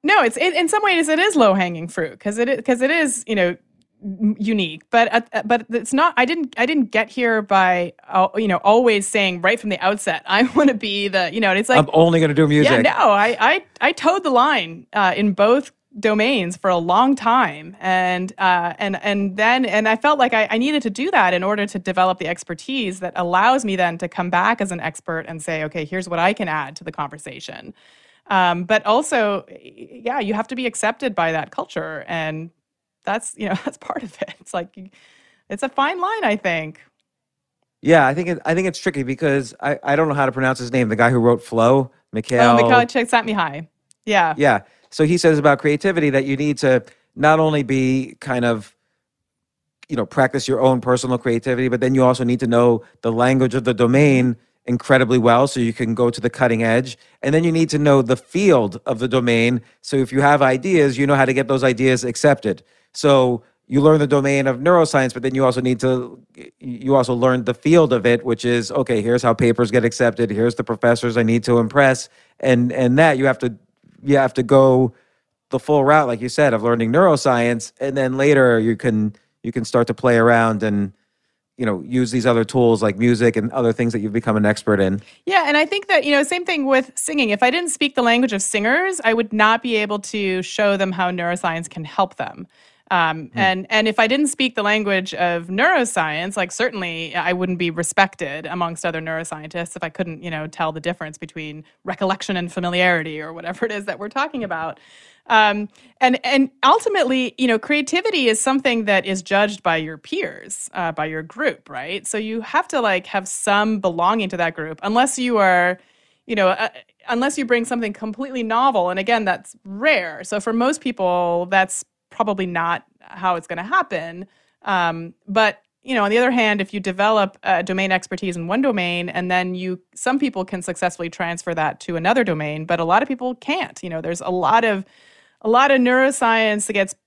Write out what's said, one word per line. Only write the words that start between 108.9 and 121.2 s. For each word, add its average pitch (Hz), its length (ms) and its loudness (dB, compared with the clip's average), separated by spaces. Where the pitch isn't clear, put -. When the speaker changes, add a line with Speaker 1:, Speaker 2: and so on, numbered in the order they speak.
Speaker 1:
is 190 160 -4
judged 202 400 -2
by 165 140 0
your 156 200 -8
peers, - 800 -10
uh, 170 160 -4
by 156 160 -6
your 156 160 -8
group, 220 480 -6
right? 156 380 -10
So 220 100 -6
you 220 220 -6
have 311 280 -2
to, 294 120 -2
like, 196 260 0
have 190 220 -6
some 214 500 0
belonging 185 520 0
to 180 80 -8
that 165 180 -2
group, 156 260 -10
unless 240 340 0
you 247 200 -2
are, 180 420 2
you 233 80 -6
know, 190 140 2
uh, 220 220 -2
unless 254 300 -2
you 269 60 -4
bring 240 200 0
something 233 280 -6
completely 247 500 -10
novel. 226 480 0
And 180 80 -4
again, 220 260 -2
that's - 300 -4
rare. 196 600 -2
So 208 160 -4
for 226 120 -4
most 254 280 0
people, 180 680 -2